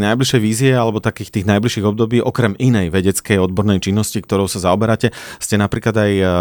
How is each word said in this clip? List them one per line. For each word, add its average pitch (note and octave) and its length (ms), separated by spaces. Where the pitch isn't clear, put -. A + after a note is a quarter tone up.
najbližšej B2 400
vízie A2+ 320
alebo A2+ 240
takých - 320
tých F#2+ 160
najbližších G#2 400
období, A2 320
okrem A2 400
inej A2 320
vedeckej F#2+ 480
odbornej F#2+ 400
činnosti, G2+ 400
ktorou F#2+ 320
sa - 100
zaoberáte, G#2+ 500
ste - 160
napríklad G#2 400
aj, G#2 180
e, F#2+ 140